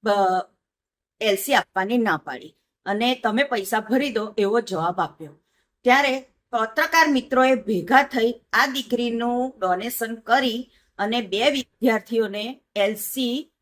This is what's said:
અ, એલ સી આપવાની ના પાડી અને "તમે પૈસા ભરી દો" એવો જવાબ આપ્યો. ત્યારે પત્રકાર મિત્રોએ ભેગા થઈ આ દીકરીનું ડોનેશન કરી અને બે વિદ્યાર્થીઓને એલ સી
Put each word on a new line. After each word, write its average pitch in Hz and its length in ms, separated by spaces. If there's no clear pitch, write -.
અ, 202 100
એલ 214 140
સી 269 180
આપવાની 196 440
ના 208 200
પાડી 135 380
અને 226 300
"તમે 233 280
પૈસા 233 360
ભરી 254 300
દો" 214 280
એવો 208 220
જવાબ 175 400
આપ્યો. 156 340
ત્યારે 262 420
પત્રકાર 311 560
મિત્રોએ 262 480
ભેગા 214 480
થઈ 240 380
આ 233 120
દીકરીનું 240 920
ડોનેશન 220 560
કરી 247 560
અને 220 240
બે 214 300
વિદ્યાર્થીઓને 226 1120
એલ 208 200
સી 254 560